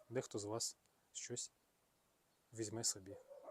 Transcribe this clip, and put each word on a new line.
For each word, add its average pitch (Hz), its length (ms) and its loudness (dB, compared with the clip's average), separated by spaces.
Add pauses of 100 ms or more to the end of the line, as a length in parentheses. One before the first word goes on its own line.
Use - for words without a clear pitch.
дехто 120 300 2
з 101 40 -2
вас 107 340 0 (340)
щось - 400 -4 (1000)
візьме 110 300 0
собі. 98 340 2 (340)